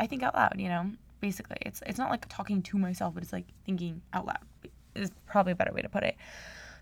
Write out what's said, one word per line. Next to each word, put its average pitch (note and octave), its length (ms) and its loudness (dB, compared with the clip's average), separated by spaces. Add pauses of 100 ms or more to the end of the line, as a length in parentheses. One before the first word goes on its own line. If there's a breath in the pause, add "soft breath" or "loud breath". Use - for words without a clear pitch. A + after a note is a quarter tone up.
I A3 60 2
think B3+ 160 -4
out - 120 2
loud, - 240 6
you F#3+ 100 0
know? F3 220 0 (300)
Basically, - 400 -4
it's, - 260 -8
it's G#3 120 -4
not, C4 120 0
like, - 180 -2
talking G3 340 0
to G3+ 160 -2
myself, F3+ 360 0
but E3+ 80 -6
it's, - 100 -8
like, F3+ 140 -6 (180)
thinking F3 360 -2 (120)
out F#3 140 -2
loud - 120 4 (560)
is G3+ 160 -2 (160)
probably F#3 260 6
a F3 40 0
better - 160 4
way - 100 0
to - 60 -6
put - 140 0
it. - 140 2 (640 loud breath)